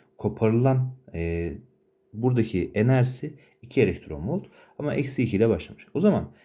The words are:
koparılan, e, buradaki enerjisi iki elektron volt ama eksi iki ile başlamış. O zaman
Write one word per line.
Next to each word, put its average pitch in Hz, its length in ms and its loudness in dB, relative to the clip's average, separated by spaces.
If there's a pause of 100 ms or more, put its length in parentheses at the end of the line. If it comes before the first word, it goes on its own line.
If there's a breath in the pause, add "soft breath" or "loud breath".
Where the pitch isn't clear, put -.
(180 loud breath)
koparılan, 123 800 2 (180)
e, 85 400 -4 (600)
buradaki 117 640 0
enerjisi 127 580 2 (280 soft breath)
iki 123 200 0
elektron 82 460 -2
volt 160 180 -4 (340 soft breath)
ama 143 160 -4
eksi 131 280 -2
iki 98 140 0
ile 113 120 4
başlamış. - 440 -4
O - 60 -2
zaman 160 320 2 (140 soft breath)